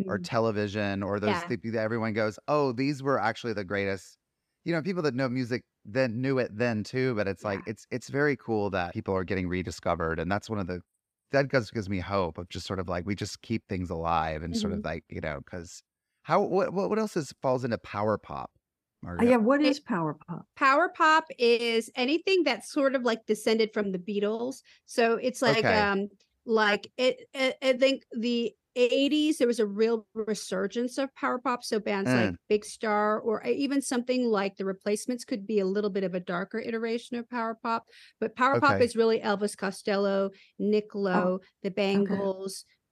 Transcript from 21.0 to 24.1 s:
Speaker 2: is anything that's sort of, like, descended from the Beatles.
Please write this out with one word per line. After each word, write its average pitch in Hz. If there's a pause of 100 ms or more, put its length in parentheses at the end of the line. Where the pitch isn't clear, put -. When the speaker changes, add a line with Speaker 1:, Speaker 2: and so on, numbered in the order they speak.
Speaker 2:
is 233
anything 330
that's 269
sort 269
of, 254
like, 233
descended 220
from 202
the 185
Beatles. 214 (240)